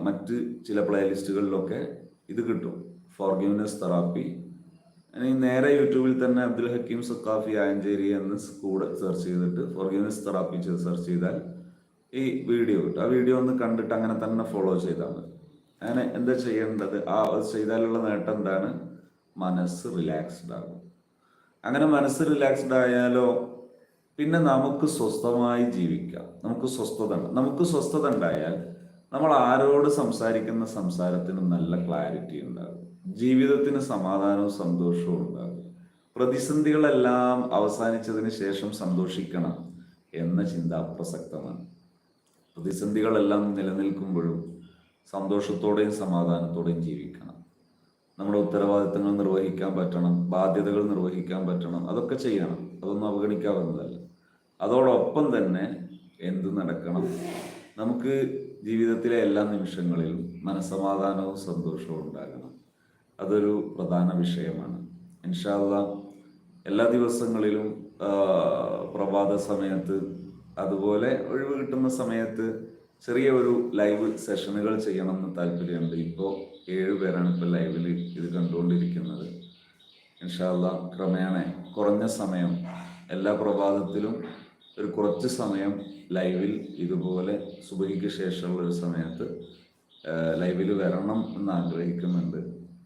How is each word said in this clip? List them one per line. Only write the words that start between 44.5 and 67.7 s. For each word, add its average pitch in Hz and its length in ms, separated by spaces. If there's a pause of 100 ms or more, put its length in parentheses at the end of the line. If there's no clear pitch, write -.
സന്തോഷത്തോടെയും 101 880
സമാധാനത്തോടെയും 85 840
ജീവിക്കണം. - 500 (800)
നമ്മുടെ 101 280
ഉത്തരവാദിത്തങ്ങൾ 101 640 (100)
നിർവഹിക്കാൻ 95 580
പറ്റണം, 87 340 (200)
ബാധ്യതകൾ 95 580
നിർവഹിക്കാൻ 90 580
പറ്റണം, 87 420
അതൊക്കെ 120 340
ചെയ്യണം. 87 360 (200)
അതൊന്നും 101 300
അവഗണിക്കാവുന്നതല്ല. 92 880 (680)
അതോടൊപ്പം 127 600 (120)
തന്നെ 92 280 (640)
എന്ത് 92 200 (100)
നടക്കണം? 87 460 (720)
നമുക്ക് 123 340 (540)
ജീവിതത്തിലെ 113 500 (100)
എല്ലാ 101 140 (120)
നിമിഷങ്ങളിലും 87 680 (280)
മനസ്സമാധാനവും 98 880 (120)
സന്തോഷവും 82 580
ഉണ്ടാകണം. 67 460 (720)
അതൊരു 104 280 (240)
പ്രധാന 87 320 (140)
വിഷയമാണ്. 80 560 (480)
ഇൻഷാ 90 280 (100)
അല്ലാ, 101 180 (880)
എല്ലാ 104 160 (100)
ദിവസങ്ങളിലും, 113 720 (400)